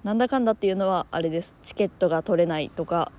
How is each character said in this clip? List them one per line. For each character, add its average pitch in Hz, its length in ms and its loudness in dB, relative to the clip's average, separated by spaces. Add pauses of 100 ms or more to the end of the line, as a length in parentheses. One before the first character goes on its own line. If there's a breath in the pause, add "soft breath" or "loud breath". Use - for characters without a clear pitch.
な 202 120 -2
ん 226 40 0
だ 247 100 2
か 269 100 0
ん 247 60 2
だ 226 80 4
っ 214 40 0
て 208 100 -2
い 190 60 4
う 185 40 0
の 196 120 0
は 185 220 0
あ 170 100 -2
れ 165 80 -2
で 165 140 -2
す。 - 200 -14
チ - 120 -8
ケ 202 120 0
ッ - 20 -6
ト - 200 0
が 160 140 0
取 175 180 0
れ 175 60 6
な 165 140 -2
い 147 100 -6
と 165 160 -8
か 170 320 -2